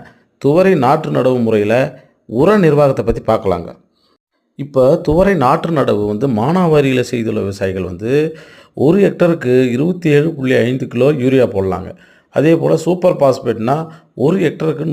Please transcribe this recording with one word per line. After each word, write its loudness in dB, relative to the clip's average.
துவரை 2
நாற்று 0
நடவு 0
முறையில 0
உர 2
நிர்வாகத்தை 2
பத்தி -2
பார்க்கலாங்க. -2
இப்ப 0
துவரை 0
நாற்று 0
நடவு 0
வந்து -4
மானாவாரியில 0
செய்துள்ள -4
விவசாயிகள் -4
வந்து -6
ஒரு 2
ஹெக்டருக்கு 0
இருபத்தி -2
ஏழு 2
புள்ளி -2
ஐந்து 0
கிலோ 2
யூரியா 2
போடலாங்க. -4
அதே 2
போல 0
சூப்பர் 0
பாஸ்பேட்னா 0
ஒரு 0
ஹெக்டருக்கு -2